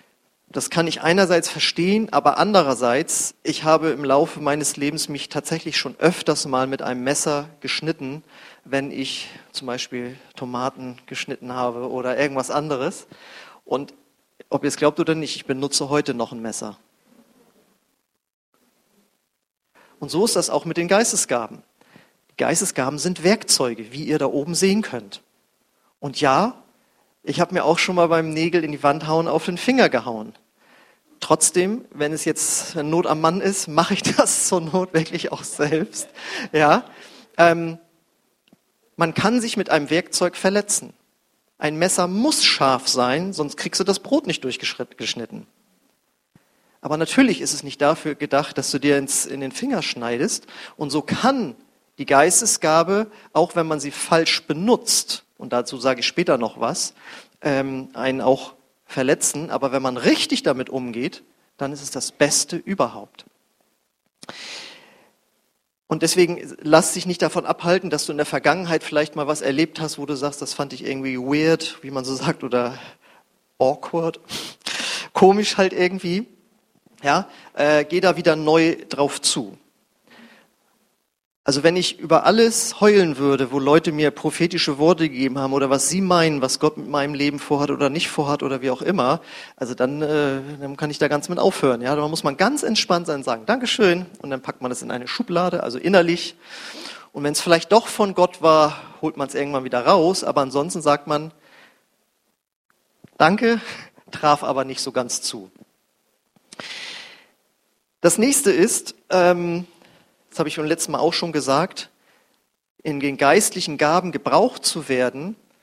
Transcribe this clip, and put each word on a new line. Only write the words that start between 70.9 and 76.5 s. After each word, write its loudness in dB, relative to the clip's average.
weird, 0
wie -14
man -4
so -4
sagt, -4
oder -2
awkward, 0
komisch 6
halt 4
irgendwie. -2